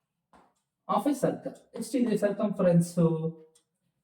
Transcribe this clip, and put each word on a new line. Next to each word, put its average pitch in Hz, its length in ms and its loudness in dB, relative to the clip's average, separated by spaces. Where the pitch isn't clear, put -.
of 294 160 0
a - 80 -6
circle. - 580 -4
ಎಷ್ಟಿದೆ 214 380 -2
ಸರ್ಕಂಫರೆನ್ಸ್? 190 840 0